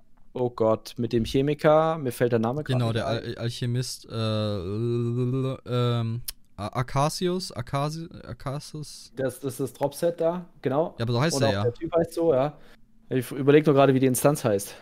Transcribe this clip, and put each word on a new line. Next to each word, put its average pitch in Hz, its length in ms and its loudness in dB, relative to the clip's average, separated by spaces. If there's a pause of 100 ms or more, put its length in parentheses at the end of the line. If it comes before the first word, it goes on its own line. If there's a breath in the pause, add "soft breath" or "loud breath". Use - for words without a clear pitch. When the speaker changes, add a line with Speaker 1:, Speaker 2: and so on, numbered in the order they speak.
(340)
Speaker 1:
oh 123 160 0
Gott, 110 480 0
mit 117 140 -2
dem 117 120 2
Chemiker, 151 760 2
mir 131 140 -4
fällt 123 200 0
der 117 80 4
Name 127 240 0
gerade 127 140 0
Speaker 2:
Genau, 120 80 0
Speaker 1:
nicht 113 100 0
Speaker 2:
der 110 100 -2
Speaker 1:
ein. 113 180 -2
Speaker 2:
Al-, 120 140 -10
Alchemist, 120 680 -6
äh, - 100 -18
ähm, 117 2000 -2 (340)
A-, 101 120 -8
Arcasius, 180 880 -2
Arcasi-, 151 540 -6 (180)
Arcasus. - 920 -12
Speaker 1:
Das, 131 240 -4
das 135 140 -6
ist - 60 -10
das 131 140 -4
Dropset 170 460 -2
da, 170 260 0 (160)
genau. 143 360 0
Speaker 2:
Ja, 117 60 -4
aber 117 100 -2
so 117 60 2
heißt 151 160 2
Speaker 1:
Und 131 60 2
Speaker 2:
er - 60 4
Speaker 1:
auch 101 40 2
Speaker 2:
ja. 98 120 0
Speaker 1:
der 117 100 0
Typ - 200 -8
heißt 165 200 2
so, 165 200 2
ja. 139 220 2 (520 soft breath)
Ich 127 220 -2
überleg 143 360 6
nur 151 80 6
gerade, 139 200 8
wie 131 60 4
die 135 60 4
Instanz 143 380 2
heißt. 104 380 0